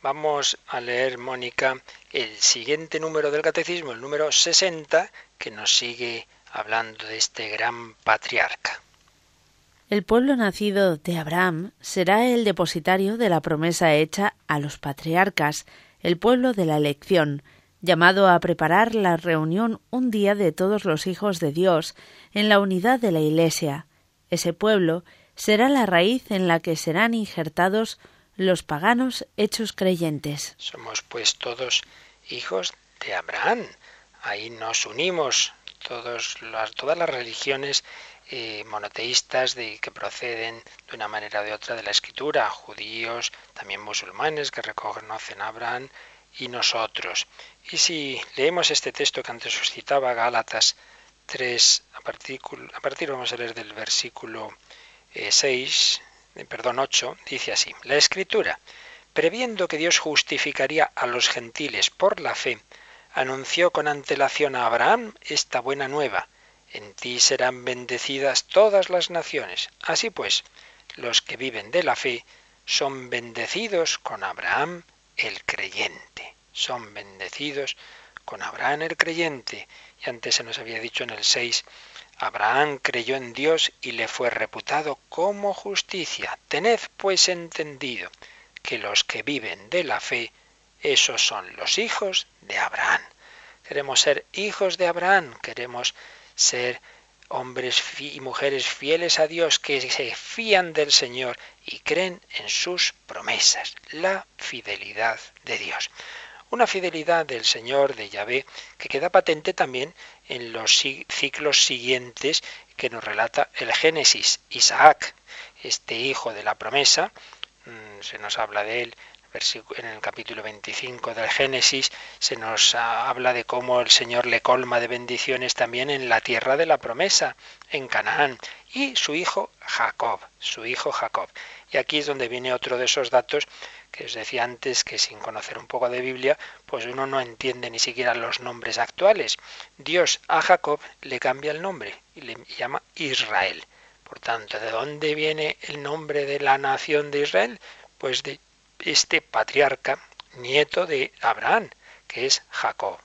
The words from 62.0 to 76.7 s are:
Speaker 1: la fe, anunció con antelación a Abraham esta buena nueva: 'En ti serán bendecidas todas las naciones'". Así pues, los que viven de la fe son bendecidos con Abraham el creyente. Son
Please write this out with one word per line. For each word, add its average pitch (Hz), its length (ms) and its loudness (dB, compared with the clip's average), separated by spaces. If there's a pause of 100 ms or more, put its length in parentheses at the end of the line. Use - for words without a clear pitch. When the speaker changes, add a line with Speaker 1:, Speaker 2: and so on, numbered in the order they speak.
Speaker 1:
la 131 120 -2
fe, 113 260 -2 (540)
anunció 131 580 0
con 147 180 0
antelación 139 680 0
a 123 120 0
Abraham 131 520 4
esta - 400 -2
buena 135 300 -2
nueva: 131 400 -2 (420)
'En 104 220 -14
ti 120 260 -8
serán 127 460 2
bendecidas 127 800 -2
todas 202 440 6
las 180 200 0
naciones'". 165 600 -4 (120)
Así - 300 -2
pues, - 340 -2 (500)
los 120 260 -6
que - 140 -12
viven 113 360 -8
de 175 120 0
la 135 140 -2
fe 120 260 -6 (420)
son 135 440 -4
bendecidos 123 880 -4
con - 260 -10
Abraham 175 600 -4 (340)
el 101 260 -6
creyente. - 920 -8 (200)
Son 113 400 -6